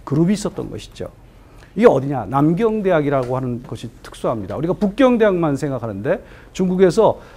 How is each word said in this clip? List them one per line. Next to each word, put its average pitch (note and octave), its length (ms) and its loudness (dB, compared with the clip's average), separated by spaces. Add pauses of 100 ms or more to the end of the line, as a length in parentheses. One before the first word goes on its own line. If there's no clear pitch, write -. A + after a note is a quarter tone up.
그룹이 E3 300 0
있었던 F3+ 360 -6
것이죠. - 380 -14 (680)
이게 A3 100 6
어디냐? C3+ 440 2
남경대학이라고 D3+ 1040 0
하는 B2 260 -4
것이 A#2 260 -12 (140)
특수합니다. G#2+ 540 -6
우리가 E3 160 -4
북경대학만 G3+ 840 2
생각하는데 B2 680 -4 (320)
중국에서, F#3 680 2 (160)